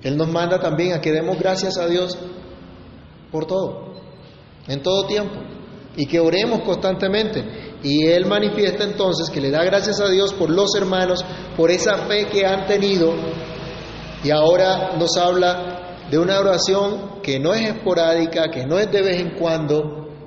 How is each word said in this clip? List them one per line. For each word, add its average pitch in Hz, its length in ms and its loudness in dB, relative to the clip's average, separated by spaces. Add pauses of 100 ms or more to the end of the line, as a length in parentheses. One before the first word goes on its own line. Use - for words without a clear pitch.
Él 139 140 0
nos 160 100 2
manda 170 320 2
también 175 340 0
a 160 80 -2
que 156 100 0
demos 165 280 0
gracias 185 400 0
a 170 80 0
Dios 175 280 0 (1160)
por 156 160 -4
todo, - 480 -4 (720)
en 139 160 -6
todo 190 240 0
tiempo, 202 320 -4 (560)
y 143 100 -2
que 165 140 2
oremos 196 420 2
constantemente. 190 840 -2 (380)
Y 147 240 2
él 175 220 4
manifiesta 208 560 0
entonces 180 480 -2
que - 100 -4
le 135 80 0
da 151 140 2
gracias 196 360 2
a 202 100 2
Dios 190 260 4
por 160 160 0
los 196 240 2
hermanos, 185 500 0 (300)
por 165 160 4
esa 180 340 0
fe 208 220 0
que 202 180 2
han 190 220 0
tenido, 196 480 4 (1080)
y 143 80 0
ahora 180 680 4
nos 165 180 0
habla 180 840 0 (100)
de 143 80 2
una 185 220 2
oración 196 840 0
que 135 180 -4
no 156 140 2
es 220 160 0
esporádica, 165 800 2
que 127 160 -6
no 160 140 0
es 208 120 0
de 196 120 4
vez 180 180 2
en 170 160 -6
cuando, 151 720 -2 (180)